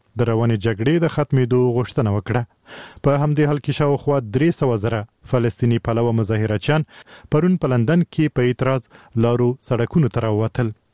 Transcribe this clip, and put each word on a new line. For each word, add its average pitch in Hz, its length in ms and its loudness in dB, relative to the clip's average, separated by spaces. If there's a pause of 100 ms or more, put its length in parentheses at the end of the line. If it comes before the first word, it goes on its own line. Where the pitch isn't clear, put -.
(180)
د 117 120 0
روانې 113 360 2
جګړې 113 380 0
د 165 120 2
ختمېدو 127 440 0 (160)
غوښتنه 120 400 -2
وکړه. 120 280 -2 (600)
په 139 80 4 (120)
همدې 151 240 2
حال 147 100 0
کې 139 140 -6
شاوخوا 143 480 0
درې 127 300 0
سوه 131 260 0
زره 110 260 -2 (300)
فلسطیني 117 480 2
پلوه 117 320 0
مظاهره 107 460 0
چیان 151 260 0 (480)
پرون 175 260 2
په 156 100 -2
لندن 127 340 2
کې - 240 -2 (100)
په 139 60 0
اعتراض 127 460 0 (280)
لارو 120 340 2 (200)
سړکونو 120 380 0
ته 117 120 -6
راووتل. 110 520 -2 (220)